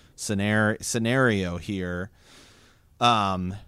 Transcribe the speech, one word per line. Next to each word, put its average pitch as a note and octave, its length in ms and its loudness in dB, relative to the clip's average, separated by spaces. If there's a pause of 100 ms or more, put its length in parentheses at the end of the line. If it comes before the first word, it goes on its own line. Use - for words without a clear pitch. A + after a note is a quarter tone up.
(160)
scenar-, G#2 680 0
scenario A2+ 760 0
here, F2+ 520 -6 (920)
um, G2 540 2 (140)